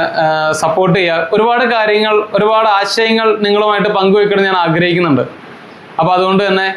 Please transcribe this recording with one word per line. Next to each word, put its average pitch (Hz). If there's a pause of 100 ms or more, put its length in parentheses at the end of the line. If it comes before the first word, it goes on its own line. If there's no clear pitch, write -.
(200)
ആ, 156
സപ്പോർട്ട് 170
ചെയ്യുക. 165
ഒരുപാട് 233
കാര്യങ്ങൾ, 214 (100)
ഒരുപാട് 220
ആശയങ്ങൾ 220
നിങ്ങളുമായിട്ട് 208
പങ്കുവയ്ക്കണം 196
ഞാൻ 190
ആഗ്രഹിക്കുന്നുണ്ട്. 170 (760)
അപ്പോൾ 170
അതുകൊണ്ട് 190
തന്നെ, 190